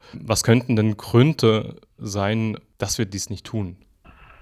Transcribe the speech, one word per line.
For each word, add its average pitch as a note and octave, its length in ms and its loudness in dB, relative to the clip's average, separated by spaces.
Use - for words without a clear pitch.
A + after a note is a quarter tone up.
Was - 300 -2
könnten B2 340 4
denn G#2+ 220 2
Gründe A#2+ 800 2
sein, G#2+ 600 -4
dass - 220 -4
wir A#2 80 -2
dies G2 240 -10
nicht G2 160 -10
tun? F#2+ 320 -6